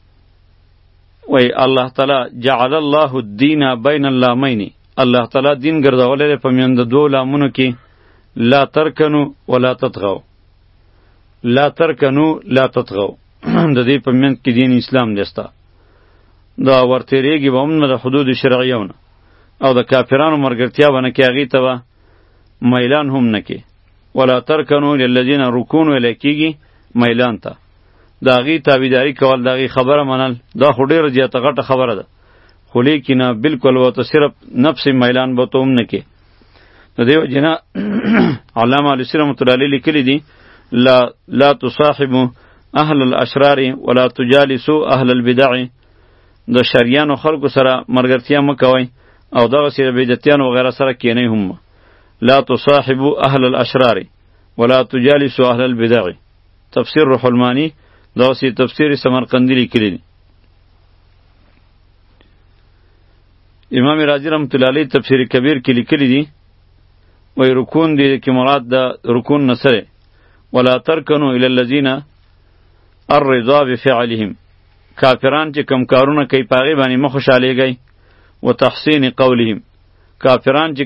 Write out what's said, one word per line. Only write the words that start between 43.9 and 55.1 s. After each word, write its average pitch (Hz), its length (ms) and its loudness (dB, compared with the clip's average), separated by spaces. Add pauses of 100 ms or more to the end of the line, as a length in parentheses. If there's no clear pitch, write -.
تجالسوا 135 720 0 (160)
اهل 131 160 0
البدع، 123 400 2 (960)
د 123 100 0 (140)
شریانو 139 440 2
خلکو 143 320 -2
سره 131 240 0 (140)
ملګرتیا 127 560 0
مه 139 140 0
کوئ، 127 280 2 (480)
او 123 160 2
دغسې 139 360 0
د 131 140 0
بدعتیانو 131 520 2
وغیره 127 220 0
سره 135 220 -2
کینئ 123 340 -2
هم 110 200 0
مه. 90 100 -10 (640)
«لا 127 200 4
تصاحبوا 135 840 0
أهل 135 200 0
الأشرار 127 520 0 (600)
ولا 127 260 2
تجالسوا 131 680 2